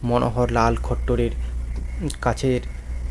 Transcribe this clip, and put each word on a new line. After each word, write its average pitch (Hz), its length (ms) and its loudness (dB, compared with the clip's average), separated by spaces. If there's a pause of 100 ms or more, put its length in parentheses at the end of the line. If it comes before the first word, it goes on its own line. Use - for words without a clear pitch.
মনোহর 120 460 2
লাল 117 320 4
খট্টরের 120 480 0 (880)
কাছের 127 400 2 (500)